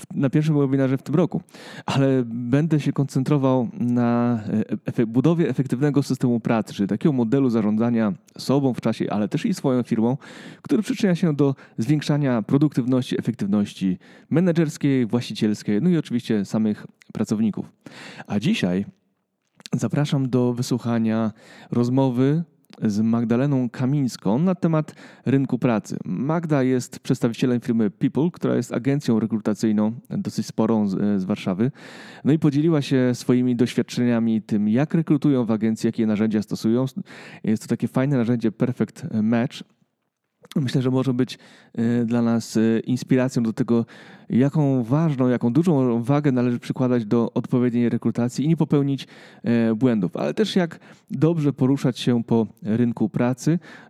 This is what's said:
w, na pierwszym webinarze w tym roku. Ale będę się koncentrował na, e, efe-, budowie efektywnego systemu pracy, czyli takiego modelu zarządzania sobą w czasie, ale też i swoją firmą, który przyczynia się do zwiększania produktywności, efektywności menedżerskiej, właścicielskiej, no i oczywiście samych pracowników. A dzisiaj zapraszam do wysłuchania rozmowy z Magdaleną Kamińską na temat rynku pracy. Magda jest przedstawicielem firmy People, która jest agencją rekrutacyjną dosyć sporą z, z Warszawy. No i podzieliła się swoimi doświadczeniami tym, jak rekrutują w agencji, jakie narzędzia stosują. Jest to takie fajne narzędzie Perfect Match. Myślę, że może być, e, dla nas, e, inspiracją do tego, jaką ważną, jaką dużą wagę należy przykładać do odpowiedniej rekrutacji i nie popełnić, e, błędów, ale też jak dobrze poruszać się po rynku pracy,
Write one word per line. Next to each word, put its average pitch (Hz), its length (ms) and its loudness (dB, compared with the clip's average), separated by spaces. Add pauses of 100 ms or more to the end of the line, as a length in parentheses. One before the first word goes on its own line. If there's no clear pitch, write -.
w, - 160 -18
na 139 140 0
pierwszym 151 280 2
webinarze 135 400 2
w - 40 -10
tym - 120 -4
roku. 170 260 0 (460)
Ale 135 400 2
będę 131 540 0
się 139 120 -2
koncentrował 131 760 2 (120)
na, 120 680 2
e, 107 280 -2 (160)
efe-, 123 140 2
budowie 143 420 2
efektywnego 135 540 0
systemu 123 380 0
pracy, 110 340 -2
czyli 98 140 -2
takiego 107 240 0
modelu 127 380 2
zarządzania 110 640 0 (260)
sobą 131 360 0
w - 60 -8
czasie, - 300 -2
ale 104 180 -2
też 156 180 -4
i 208 80 0
swoją 127 280 0
firmą, 117 340 0 (460)
który 233 200 0
przyczynia 196 320 0
się 160 220 0
do 139 180 2 (240)
zwiększania 139 640 0
produktywności, 127 760 0
efektywności 101 800 -2 (320)
menedżerskiej, 151 760 2
właścicielskiej, 107 760 -2
no 175 80 2
i 175 60 2
oczywiście 117 480 -2
samych 107 420 -2 (260)
pracowników. 107 600 -2 (540)
A 104 140 -4
dzisiaj 101 440 0 (880)
zapraszam 135 580 0
do 123 220 2
wysłuchania 117 800 -2 (380)
rozmowy 131 720 2 (400)
z 104 180 0
Magdaleną 117 720 0
Kamińską 127 680 -2
na 180 160 2
temat 160 400 0 (320)
rynku 131 320 2
pracy. 117 460 0
Magda 156 580 -2
jest 127 380 -2
przedstawicielem 123 600 0
firmy 113 300 0
People, 139 420 0
która 123 240 -2
jest 123 160 -2
agencją 123 480 0
rekrutacyjną 107 720 0 (180)
dosyć 104 360 -4
sporą 110 420 0
z, 101 340 0
z - 20 -4
Warszawy. 101 460 -2 (540)
No 127 80 4
i 160 60 2
podzieliła 147 440 2
się 127 320 2
swoimi 123 420 0
doświadczeniami 117 840 0
tym, 104 260 0
jak 123 260 0
rekrutują 147 500 2
w 104 60 -4
agencji, 110 360 0
jakie 113 200 0
narzędzia 107 360 0
stosują. 113 420 0 (600)
Jest 110 180 -2
to - 60 -16
takie 117 200 -2
fajne 135 280 0
narzędzie 113 360 0
Perfect - 540 -4 (160)
Match. 117 400 -2 (960)
Myślę, 135 260 0
że 127 80 0
może 131 240 0
być, 123 240 -4 (360)
e, 120 300 0
dla 117 180 0
nas, 117 340 -2
e, 113 240 2
inspiracją 127 640 0
do 113 100 0
tego, 117 340 0 (440)
jaką 135 520 2
ważną, 131 460 2
jaką 120 240 0
dużą 131 500 2
wagę 143 300 2
należy 123 260 0
przykładać 123 460 0
do 113 300 0
odpowiedniej 120 540 0
rekrutacji 120 560 -2
i 151 40 2
nie 165 80 4
popełnić, 143 500 0 (380)
e, 113 300 2
błędów, 110 420 2
ale 143 180 -4
też - 220 0
jak 170 240 0 (300)
dobrze 151 420 2
poruszać 135 460 0
się 120 260 0
po 113 220 2 (160)
rynku 113 460 0
pracy, 131 500 0 (320)